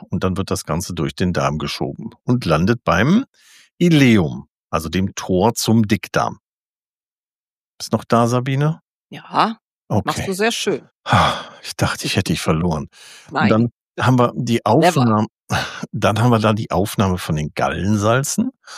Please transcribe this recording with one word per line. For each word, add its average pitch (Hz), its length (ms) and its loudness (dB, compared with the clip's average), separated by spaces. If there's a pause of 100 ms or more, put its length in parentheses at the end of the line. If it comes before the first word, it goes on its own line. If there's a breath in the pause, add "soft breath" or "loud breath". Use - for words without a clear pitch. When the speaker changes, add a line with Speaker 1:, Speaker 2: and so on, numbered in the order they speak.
Speaker 1:
und 95 140 -4
dann 95 140 -2
wird 95 140 -6
das 87 140 -4
Ganze 85 280 -6
durch 78 220 -4
den 90 180 -2
Darm 71 240 -2
geschoben - 540 -8 (120)
und 123 220 0
landet 87 380 2
beim 139 420 2 (540 soft breath)
Ileum, 113 680 4 (220)
also 80 200 -4
dem 92 260 -2
Tor 98 400 0
zum 110 320 2
Dickdarm. - 500 -4 (1400)
Bist - 120 -10
noch 110 140 -2
da, 117 220 4
Sabine? 135 540 0 (280)
Speaker 2:
Ja, 185 480 -4 (320)
Speaker 1:
Okay. 104 160 0
Speaker 2:
machst - 220 -4
du 196 60 -4
sehr 214 180 0
schön. - 380 -4 (760 loud breath)
Speaker 1:
Ich - 120 -14
dachte, - 300 -4
ich - 100 -4
hätte 95 160 0
dich 80 100 -2
verloren. 80 460 -2 (440 loud breath)
Speaker 2:
Nein. 151 120 0
Speaker 1:
Und 107 60 4 (480)
dann 113 80 -2
haben 123 140 4
wir 185 160 2
die 117 300 -2
Speaker 2:
Never. 107 60 4
Speaker 1:
Aufnahme, 123 560 4 (640 loud breath)
dann 101 280 0
haben 123 120 4
wir 113 80 4
da 110 140 4
die 110 180 -4
Aufnahme 95 460 0
von - 180 -4
den 76 180 -4
Gallensalzen 107 960 0 (260 loud breath)